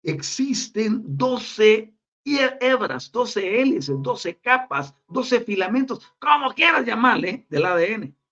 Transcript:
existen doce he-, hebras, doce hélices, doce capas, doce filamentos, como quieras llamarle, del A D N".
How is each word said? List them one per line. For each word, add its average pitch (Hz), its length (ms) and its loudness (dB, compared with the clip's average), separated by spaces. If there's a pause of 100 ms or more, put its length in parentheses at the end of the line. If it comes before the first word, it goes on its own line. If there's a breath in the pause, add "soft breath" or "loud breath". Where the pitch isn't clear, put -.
existen 220 1000 -2
doce 220 920 2 (300)
he-, 269 360 0
hebras, 214 500 0
doce 214 500 0
hélices, 139 400 0
doce 175 380 -4
capas, 240 540 0 (140)
doce 247 340 0
filamentos, 220 580 -2 (200 soft breath)
como 285 340 2
quieras 320 320 2
llamarle, 226 640 0
del 151 160 0
A 180 100 0
D 175 180 2
N". 170 220 -10 (160)